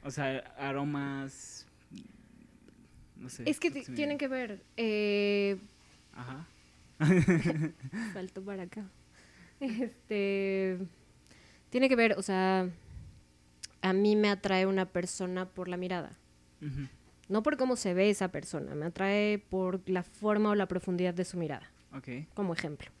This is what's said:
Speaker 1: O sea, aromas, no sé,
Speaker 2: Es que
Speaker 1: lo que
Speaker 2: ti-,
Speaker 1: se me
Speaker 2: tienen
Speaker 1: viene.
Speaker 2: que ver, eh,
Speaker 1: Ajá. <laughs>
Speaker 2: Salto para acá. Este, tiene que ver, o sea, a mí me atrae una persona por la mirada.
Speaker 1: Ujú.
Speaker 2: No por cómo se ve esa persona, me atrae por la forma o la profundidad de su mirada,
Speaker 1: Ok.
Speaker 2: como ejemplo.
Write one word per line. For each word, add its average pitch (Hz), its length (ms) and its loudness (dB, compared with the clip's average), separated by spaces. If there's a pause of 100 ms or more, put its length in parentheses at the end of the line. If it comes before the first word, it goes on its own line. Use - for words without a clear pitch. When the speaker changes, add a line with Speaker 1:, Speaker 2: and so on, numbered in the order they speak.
Speaker 1:
O 143 80 -10
sea, 135 260 -2 (180)
aromas, 139 1080 -6 (1500)
no 127 120 -16
sé, - 220 -14
Speaker 2:
Es 294 80 -2
que 339 120 0
Speaker 1:
lo 262 40 -12
que 277 60 -8
Speaker 2:
ti-, 247 60 -12
Speaker 1:
se - 40 -14
me 247 60 -8
Speaker 2:
tienen 294 220 -2
Speaker 1:
viene. - 0 -
Speaker 2:
que 277 100 -4
ver, 247 340 -6 (140)
eh, 202 800 2 (560)
Speaker 1:
Ajá. 131 340 -12 (540)
<laughs> 165 1120 2
Speaker 2:
Salto 185 320 -10
para 196 200 -8
acá. 202 200 -12 (760)
Este, 196 1160 -2 (920)
tiene 262 180 4
que 254 80 6
ver, 226 220 6
o 196 40 -4
sea, 190 480 2 (1120)
a 185 100 2
mí 208 240 6
me 208 140 6
atrae 190 360 2
una 190 200 2
persona 185 640 -4
por 180 200 -8
la 180 80 -4
mirada. 180 400 -4 (460)
Speaker 1:
Ujú. 139 260 -6 (400)
Speaker 2:
No 214 140 2
por 302 140 2
cómo 254 200 2
se 196 160 0
ve 190 180 6
esa 196 200 0
persona, 143 440 -6
me 147 120 -4
atrae 202 520 2
por 185 500 -2
la 185 140 0
forma 208 480 2
o 208 40 4
la 196 140 2
profundidad 180 460 0
de 175 100 -2
su 180 120 -10
mirada, 156 340 -6 (220)
Speaker 1:
Ok. 135 160 -12 (260)
Speaker 2:
como 190 200 -2
ejemplo. 151 360 -6 (100)